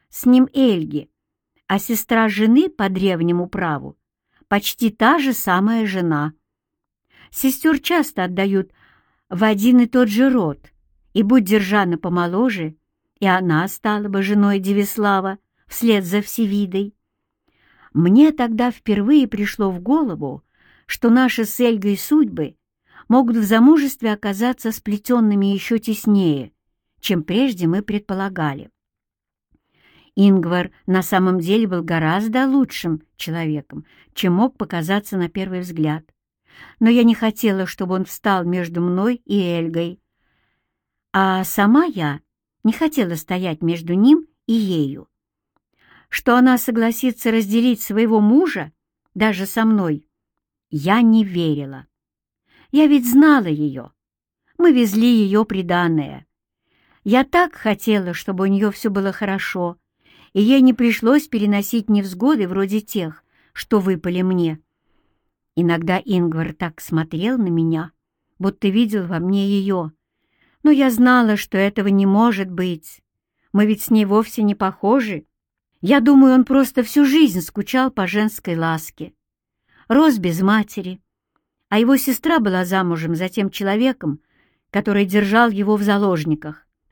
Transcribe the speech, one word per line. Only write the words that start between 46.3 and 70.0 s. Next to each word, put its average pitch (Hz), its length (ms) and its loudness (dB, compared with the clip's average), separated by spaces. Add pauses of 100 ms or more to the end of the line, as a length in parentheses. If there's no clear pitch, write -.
она 254 200 4
согласится 233 760 -2
разделить 226 480 0
своего 220 400 0
мужа 214 520 2 (420)
даже 196 320 -2
со 226 180 -2
мной, 185 420 0 (640)
я 180 320 0
не 226 220 4
верила. 147 600 -6 (840)
Я 302 160 4
ведь 262 240 2
знала 277 360 6
ее. 147 440 -4 (640)
Мы 339 160 4
везли 226 360 2
ее 214 360 2
приданое. 170 840 -2 (760)
Я 247 220 2
так 349 320 -2
хотела, 202 580 -2
чтобы 190 300 -4
у - 20 0
нее 196 240 0
все 208 200 -6
было 196 200 -4
хорошо, 190 680 -6 (540)
и 196 80 0
ей 262 200 4
не 254 140 6
пришлось 240 520 0
переносить 208 640 -4
невзгоды 202 580 0
вроде 196 340 -4
тех, 170 440 -8 (280)
что - 280 -2
выпали 180 420 -2
мне. 175 380 -2 (960)
Иногда 170 480 0
Ингвар 170 480 -2
так - 280 -10
смотрел 165 560 -4
на 208 120 -2
меня, 165 420 -2 (480)
будто 196 300 -4
видел 208 380 -2
во 170 120 -6
мне 196 300 -2
ее. 190 420 -2 (720)